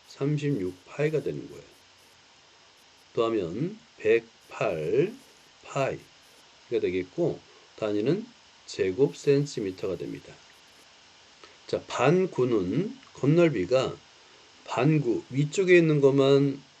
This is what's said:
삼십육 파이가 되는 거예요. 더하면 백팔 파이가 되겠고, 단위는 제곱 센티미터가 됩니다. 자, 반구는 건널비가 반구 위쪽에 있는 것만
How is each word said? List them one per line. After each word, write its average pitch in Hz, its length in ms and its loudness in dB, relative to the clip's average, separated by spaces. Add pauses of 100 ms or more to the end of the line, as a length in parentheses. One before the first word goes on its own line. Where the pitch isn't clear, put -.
삼십육 139 800 -4
파이가 151 380 -2
되는 73 260 -8
거예요. - 140 -18 (1500)
더하면 113 640 -2 (180)
백팔 113 1160 -2 (480)
파이가 135 360 -4 (800)
되겠고, 95 600 -4 (380)
단위는 110 460 -2 (440)
제곱 101 500 -2
센티미터가 113 800 -2
됩니다. 69 340 -12 (1300)
자, - 220 -4
반구는 127 1080 0 (180)
건널비가 135 840 2 (680)
반구 123 640 0
위쪽에 151 440 2
있는 156 260 4
것만 139 600 4 (180)